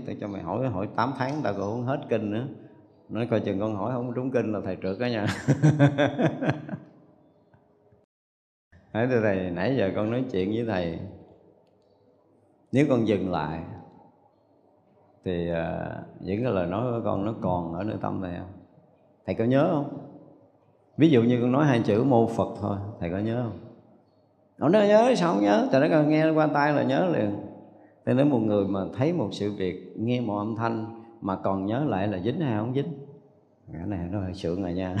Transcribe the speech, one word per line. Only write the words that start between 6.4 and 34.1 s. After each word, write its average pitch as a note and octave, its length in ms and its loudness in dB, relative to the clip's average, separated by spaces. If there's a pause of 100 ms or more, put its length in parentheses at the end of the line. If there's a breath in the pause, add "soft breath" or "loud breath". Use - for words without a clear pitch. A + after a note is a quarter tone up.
Nói: A2 180 0
"Thưa B2 100 2
thầy, F#2+ 300 0
nãy F#2+ 260 0
giờ G2 200 0
con G#2 140 0
nói B2+ 200 -2
chuyện F#2+ 200 0
với A2+ 140 -2
thầy, F2+ 340 -2 (1700)
nếu C#3 160 6
con A#2 200 2
dừng F#2 240 0
lại D#2+ 280 -4 (1600)
thì, E2+ 260 -2
à, E2 460 -4 (240)
những G2+ 220 -4
cái B2 100 0
lời F2+ 140 0
nói A2+ 260 -2
của A#2 120 -4
con G2+ 200 -2
nó A2 160 -4
còn F2 340 -2
ở F2+ 100 -6
nơi G#2+ 160 -4
tâm G2+ 220 -4
thầy F2 160 -8
không? F#2 140 -12 (720)
Thầy F#2+ 80 -2
có A2+ 100 0
nhớ C3+ 280 4
không?" - 340 -4 (880)
Ví D#3 140 6
dụ B2 120 8
như A#2+ 180 4
con B2 120 4
nói D3 140 4
hai B2 140 6
chữ G#2+ 240 4
mô A#2+ 220 6
Phật G2 220 0 (120)
thôi, G2+ 160 -2 (240)
thầy F2 100 -4
có F2+ 80 -4
nhớ A2+ 240 -2
không? A2 160 -6 (1000)
Ông C3 140 4
nói: G#3 160 6
"Nhớ, A3+ 280 6
sao E3+ 160 2
không G3+ 100 2
nhớ? G#3+ 300 4
Trời C3+ 80 6
đất E3 160 4
ơi, D3+ 100 6
nghe D#3 240 4
qua D#3 160 4
tai D3 260 2
là C3+ 100 2
nhớ C3+ 300 2
liền." G#2+ 240 0 (680 loud breath)
Tôi A#2+ 100 2
nói: C3 100 4
"Một D3 140 4
người G#2 280 2
mà F#2+ 140 -2 (160)
thấy C#3 160 2
một C#3 200 -2
sự G#2 260 -2
việc, F2+ 380 -6
nghe B2 240 0
một G#2 180 -4
âm G#2+ 180 -4
thanh A2+ 460 -4 (180 loud breath)
mà F#2+ 160 -2
còn G2 300 0
nhớ A#2+ 220 0
lại G2+ 200 0
là G2 100 -2
dính A#2+ 220 -2
hay B2 180 0
không A#2+ 160 -4
dính?" C#3+ 180 -2 (800)
Cái E2 140 -10
này G2+ 120 -4 (120)